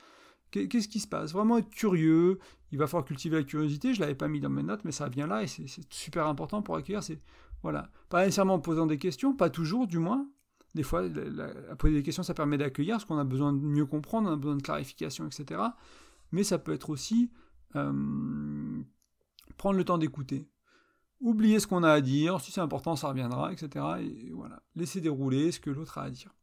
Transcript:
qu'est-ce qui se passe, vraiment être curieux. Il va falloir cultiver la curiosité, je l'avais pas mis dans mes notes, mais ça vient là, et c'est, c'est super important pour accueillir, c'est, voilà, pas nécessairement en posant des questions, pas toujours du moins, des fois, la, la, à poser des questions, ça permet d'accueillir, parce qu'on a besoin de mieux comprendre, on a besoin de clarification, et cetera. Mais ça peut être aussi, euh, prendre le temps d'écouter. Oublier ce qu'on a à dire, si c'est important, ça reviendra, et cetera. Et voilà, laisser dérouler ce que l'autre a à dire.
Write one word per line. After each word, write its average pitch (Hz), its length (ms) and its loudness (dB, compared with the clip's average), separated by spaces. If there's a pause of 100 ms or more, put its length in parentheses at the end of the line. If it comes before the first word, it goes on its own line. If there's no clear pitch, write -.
(520)
qu'est-ce 202 360 0
qui - 120 -6
se - 80 -6
passe, 156 260 -6
vraiment 214 240 4
être 220 120 0
curieux. 175 720 6 (320)
Il 143 60 -4
va 147 100 4
falloir 160 180 0
cultiver 160 320 -2
la 156 60 2
curiosité, 151 500 0
je 214 60 0
l'avais 147 160 0
pas 151 120 -2
mis 151 120 -2
dans 139 100 -2
mes 139 140 0
notes, 208 220 -4
mais 160 60 -2
ça 143 180 -4
vient 135 160 -2
là, 208 180 0
et 185 40 -2
c'est, 147 200 -10
c'est - 260 -16
super 160 340 -2
important 156 340 -2
pour 180 140 -4
accueillir, 185 260 -4
c'est, 156 200 -10 (420)
voilà, 151 260 -4 (200)
pas 175 160 4
nécessairement 190 300 4
en 170 40 2
posant 165 260 2
des 156 120 2
questions, 185 360 0
pas 170 160 4
toujours 175 380 0
du 170 120 -2
moins, 247 300 0 (460)
des 156 80 0
fois, 165 180 0
la, 156 280 -4
la, 151 160 -6 (260)
à 160 40 -10
poser 151 200 6
des 147 80 2
questions, 175 200 -4
ça 175 100 -4
permet 147 240 2
d'accueillir, 147 380 0
parce 214 100 -4
qu'on 156 120 -2
a 143 60 0
besoin 135 300 2
de 139 60 0
mieux 147 260 2
comprendre, 151 440 -2
on 160 40 0
a 151 40 0
besoin 143 180 -2
de 139 60 -2
clarification, 151 680 -6
et 139 40 -10
cetera. 180 440 -6 (560)
Mais 180 120 2
ça 196 160 2
peut 160 140 -4
être 151 160 -6
aussi, 226 420 2 (440)
euh, 143 1040 -4 (760)
prendre 196 200 0
le 180 80 2
temps 180 120 2
d'écouter. 143 500 -4 (720)
Oublier 220 380 6
ce 202 80 0
qu'on 180 160 2
a 160 80 8
à 151 80 8
dire, 147 400 2
si - 120 -10
c'est 196 100 -2
important, 151 340 -2
ça 143 140 -4
reviendra, 131 420 -2
et 185 60 -8
cetera. 151 440 -6
Et - 320 -10
voilà, - 300 -14 (120)
laisser 170 260 -4
dérouler 139 500 2
ce - 80 -10
que - 100 -6
l'autre 143 280 -8
a 139 60 -6
à 135 60 -8
dire. - 320 -14